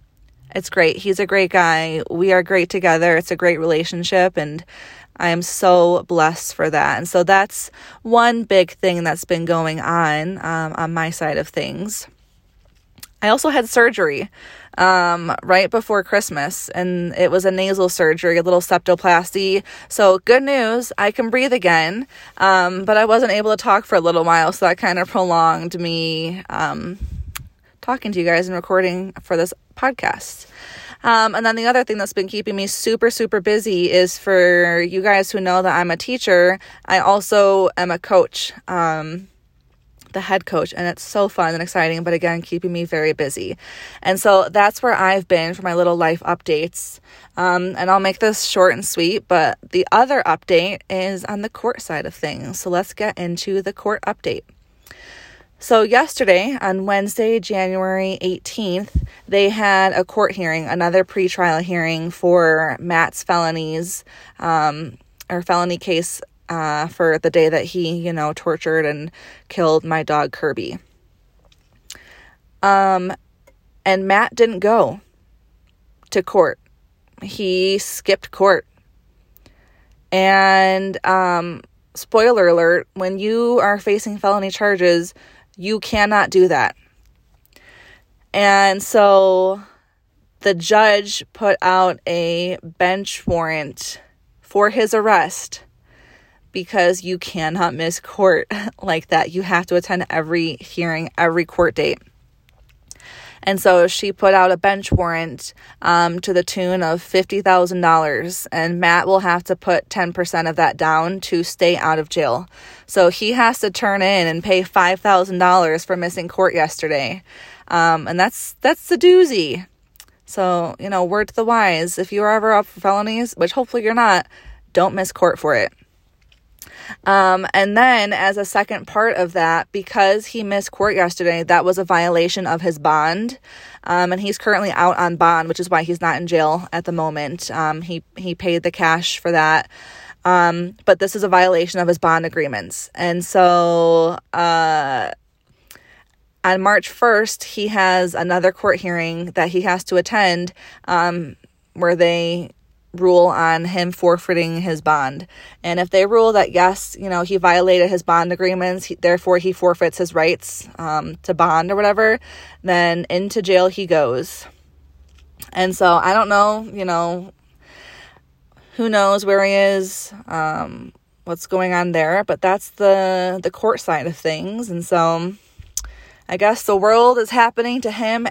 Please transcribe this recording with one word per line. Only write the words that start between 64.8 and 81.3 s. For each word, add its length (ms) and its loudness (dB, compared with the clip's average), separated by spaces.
or 140 -6
felony 340 -2
case, 460 -4
uh, 360 -4
for 320 0
the 100 -2
day 220 4
that 160 -2
he, 300 -6
you 140 -6
know, 240 -4
tortured 520 -4
and 240 -6
killed 340 0
my 180 -4
dog, 300 -2
Kirby. 460 -6
Um, 500 2
and 240 0
Matt 260 2
didn't 260 0
go 420 2
to 140 0
court. 360 0
He 540 -2
skipped 540 -4
court. 360 2
And, 920 4
um, 560 0